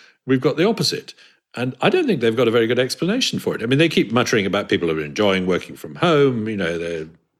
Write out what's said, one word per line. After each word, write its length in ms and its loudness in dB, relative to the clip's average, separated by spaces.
We've 160 0
got 160 0
the 100 2
opposite. 460 -2
And 280 -6
I 100 4
don't 160 2
think 140 0
they've 140 2
got 120 2
a 40 4
very 140 4
good 140 0
explanation 580 -2
for 160 -4
it. 80 -8
I 60 -4
mean, 100 2
they 120 4
keep 220 0
muttering 360 2
about 220 -2
people 200 0
are 100 -2
enjoying 460 0
working 300 -2
from 180 -16
home, 560 2
you 80 -6
know, 220 -4
they're 300 -6